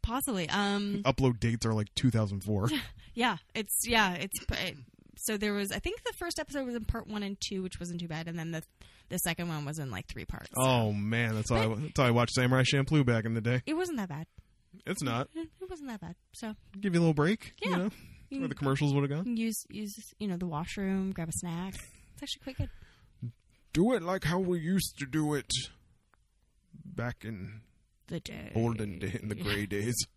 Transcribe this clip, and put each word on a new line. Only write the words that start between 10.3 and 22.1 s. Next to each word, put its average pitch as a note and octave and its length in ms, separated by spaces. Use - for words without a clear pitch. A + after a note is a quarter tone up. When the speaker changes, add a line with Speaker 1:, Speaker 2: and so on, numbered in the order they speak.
Speaker 2:
Oh, B2 340
man. A2 440
That's G#2+ 140
why A2+ 140
I, A2 40
Speaker 1:
But A2 140
Speaker 2:
that's - 160
why B2+ 100
I A#2+ 40
watched A#2+ 220
Samurai B2+ 300
Champloo C#3 420
back A#2 180
in A2+ 100
the A#2 60
day. A#2+ 260
Speaker 1:
It D#4 100
wasn't E4+ 240
that F#3 100
bad. E3 180
Speaker 2:
It's F3+ 160
not. C3 320
Speaker 1:
It, D#4+ 140
it F#4 80
wasn't D4+ 220
that G#3 100
bad. E3+ 140
So G#3+ 240
Speaker 2:
Give G3 160
you E3+ 60
a E3+ 40
little D#3+ 100
break, D#3 400
you F#3 80
Speaker 1:
Yeah. F3+ 60
Speaker 2:
know, F#3+ 120
Speaker 1:
You C4+ 120
Speaker 2:
where - 80
the - 60
Speaker 1:
can D3 100
Speaker 2:
commercials C#3 280
would C#3 160
have D3+ 140
gone. A#3+ 140
Speaker 1:
use, A3+ 320
use, G#3 260
you G#3+ 80
know, F3+ 80
the F3 120
washroom, F#3+ 680
grab E3 160
a - 20
snack. F3 440
It's - 480